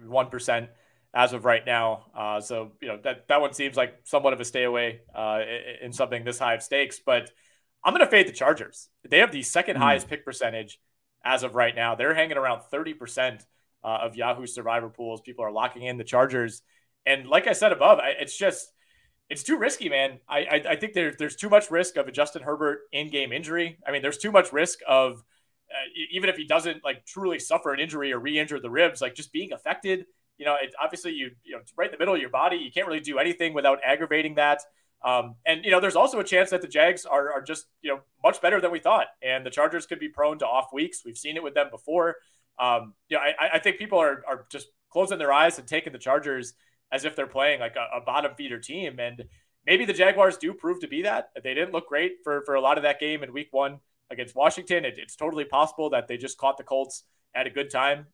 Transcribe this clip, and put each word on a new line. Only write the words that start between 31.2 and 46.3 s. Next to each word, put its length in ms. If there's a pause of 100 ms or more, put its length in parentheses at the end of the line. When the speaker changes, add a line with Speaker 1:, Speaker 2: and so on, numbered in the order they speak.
Speaker 1:
you 100
know, 60
it's 180
right 100
in 60
the 40
middle 160
of 60
your 100
body. 280
You 140
can't 160
really 120
do 200
anything 340
without 320
aggravating 500
that. 260 (400)
Um, 340 (100)
and, 180
you 80
know, 80
there's 160
also 240
a 60
chance 240
that 120
the 60
Jags 380
are, 260
are 100
just, 260 (140)
you 100
know, 100 (200)
much 200
better 180
than 120
we 80
thought. 280 (140)
And 240
the 40
Chargers 360
could 140
be 100
prone 300
to 60
off 280
weeks. 320
We've 120
seen 200
it 60
with 100
them 180
before. 440 (440)
Um, 360 (120)
you 80
know, 80
I, 220
I, 80
I 60
think 180
people 220
are, 280
are 240
just 160 (220)
closing 300
their 120
eyes 280
and 80
taking 260
the 60
Chargers 540 (360)